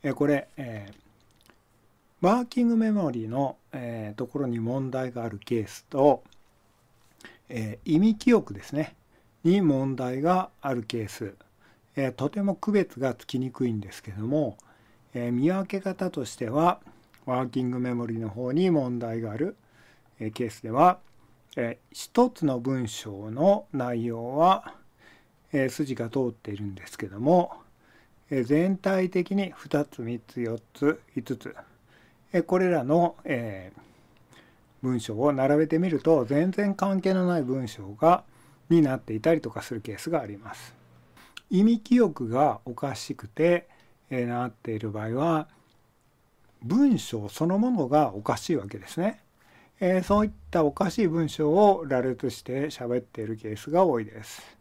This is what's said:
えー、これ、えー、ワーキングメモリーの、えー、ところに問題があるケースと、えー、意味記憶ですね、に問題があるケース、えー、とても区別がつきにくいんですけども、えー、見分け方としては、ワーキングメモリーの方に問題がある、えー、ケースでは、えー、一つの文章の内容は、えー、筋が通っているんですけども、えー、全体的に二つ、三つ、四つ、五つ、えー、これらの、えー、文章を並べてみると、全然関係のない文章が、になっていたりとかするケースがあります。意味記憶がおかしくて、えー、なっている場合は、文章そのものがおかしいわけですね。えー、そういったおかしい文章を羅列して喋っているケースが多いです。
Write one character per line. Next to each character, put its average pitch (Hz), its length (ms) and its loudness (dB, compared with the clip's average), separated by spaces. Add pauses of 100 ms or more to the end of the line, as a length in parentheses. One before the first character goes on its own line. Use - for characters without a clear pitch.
え 143 80 -2
ー、 - 20 -2
こ 143 140 0
れ、 143 300 0
え 110 340 -10
ー、 - 1300 -14
ワ 226 160 4
ー 240 40 -4
キ 240 180 0
ン 233 60 4
グ 233 60 2
メ 220 160 2
モ 196 180 0
リ 117 160 -6
ー - 40 -10
の、 135 260 -2 (160)
え 117 420 -8
ー、 104 40 -16
と 123 100 -6
こ - 120 -8
ろ 139 80 -2
に 120 120 -4
問 127 320 -4
題 131 200 -4
が 120 120 -8
あ 113 60 -6
る 101 80 -10
ケ 113 240 -4
ー 104 60 -6
ス - 180 -18
と、 139 380 4 (1200)
え 110 380 -6
ー、 165 80 0
意 156 60 6
味 214 180 4
記 247 160 4
憶 190 200 2
で 101 100 -14
す - 100 -12
ね、 151 220 -4 (480)
に 185 180 6
問 135 340 2
題 127 260 -4
が 180 280 2 (100)
あ 139 140 -2
る 120 100 -4
ケ 113 200 -6
ー 98 40 -8
ス、 - 280 -10 (600)
え 135 140 -2
ー、 - 20 -8
と 131 180 -2
て 202 120 -6
も 196 140 -2
区 202 180 -4
別 185 260 0
が 127 140 -2
つ - 140 -16
き 127 120 -4
に 127 120 -4
く 127 160 -2
い 117 40 0
ん 107 80 -2
で 98 120 -10
す - 120 -18
け 107 80 -14
ど 104 140 -8
も、 135 320 -2 (560)
え 120 160 -4
ー、 - 20 -2
見 131 200 2
分 185 160 -2
け 196 120 -4
方 185 300 -4
と 135 160 -6
し - 100 -14
て 113 140 -6
は、 160 320 2 (440)
ワ 127 200 -2
ー 120 40 -8
キ 127 140 -4
ン 123 80 -2
グ 123 80 -4
メ 123 140 -2
モ 120 140 -4
リ 113 80 -6
ー 113 40 -6
の 113 100 -6
方 123 220 -6
に 180 200 2
問 127 280 0
題 113 220 -6
が 110 100 -6
あ 110 60 -8
る、 175 180 -4 (640)
え 110 80 -6
ー、 110 60 -8
ケ 120 140 -4
ー - 20 -4
ス - 120 -18
で 113 100 -8
は、 165 280 4 (600)
え 117 220 -4
ー、 - 140 -20
一 - 340 2
つ - 160 -6
の 131 140 0
文 127 280 -2
章 107 440 -10
の 170 420 2
内 123 320 -2
容 120 320 -6
は、 180 380 2 (760)
え 139 140 2
ー、 127 40 0
筋 135 260 -4
が 113 160 -6
通 131 180 0
っ - 20 -8
て 110 200 -12
い 101 60 -8
る 104 80 -8
ん 98 100 -8
で - 100 -16
す - 140 -18
け 104 80 -6
ど 98 120 -14
も、 175 320 4 (760)
え 135 120 0
ー、 - 20 2
全 165 340 2
体 185 320 0
的 180 260 -2
に 196 200 -2
二 147 280 -2
つ、 - 200 -10
三 117 240 -6
つ、 - 120 -12
四 113 200 -4 (160)
つ、 151 260 0 (140)
五 123 200 -4
つ、 - 200 -14 (760)
え 175 100 2
ー、 - 20 -2
こ 185 160 0
れ 185 100 2
ら 160 140 2
の、 170 400 2
え 107 520 -6
ー、 - 600 -20 (460)
文 127 160 0
章 107 200 -8
を 143 140 4
並 139 240 4
べ 156 100 4
て 160 120 2
み 185 100 2
る 151 100 0
と、 156 260 4
全 151 260 2
然 202 240 0
関 196 260 0
係 190 140 2
の 185 100 2
な 175 140 2
い - 20 -2
文 131 260 -2
章 101 280 -12
が、 170 280 6 (460)
に 170 140 8
な 131 140 2
っ - 20 -6
て - 160 -8
い 107 60 -4
た 160 120 4
り 156 80 2
と - 80 -8
か - 140 -12
す - 100 -10
る 113 80 -8
ケ 104 140 -10
ー - 20 -14
ス - 140 -6
が 160 100 0
あ 110 60 -10
り 101 100 -12
ま 104 160 -16
す。 - 220 -20 (720)
意 190 140 4
味 226 160 6
記 247 200 4
憶 151 300 2
が 123 360 2
お 123 100 -10
か 139 180 -4
し - 220 -10
く - 120 -16
て、 170 400 2 (440)
え 127 140 -2
ー、 - 20 -4
な 120 220 -4
っ - 20 -16
て - 220 -10
い 107 60 -6
る 110 120 -6
場 107 140 -6
合 113 100 -4
は、 156 320 0 (1160)
文 220 340 4
章 104 320 -6
そ - 160 -2
の 180 140 2
も 247 120 2
の 175 160 0
が 135 260 4
お 104 80 -8
か 110 160 -2
し - 140 -6
い 165 40 2
わ 98 120 -4
け 101 100 -12
で 95 100 -14
す - 120 -8
ね。 202 220 -2 (580)
え 185 200 2
ー、 180 40 -4
そ 202 160 4
う 214 60 4
い 208 40 -2
っ - 20 -12 (180)
た 170 140 2
お 147 80 4
か 196 180 0
し 220 140 0
い 185 40 4
文 160 220 0
章 151 220 2
を 190 340 6
羅 135 160 0
列 127 300 -2
し - 100 -14
て 135 260 -4
喋 123 320 -4
っ - 20 -8
て 113 200 -14
い 107 60 -8
る 110 100 -6
ケ 110 160 -8
ー 107 40 -8
ス - 120 -12
が 170 160 4
多 135 140 2
い 110 60 -6
で 107 180 -18
す。 - 180 -18 (200)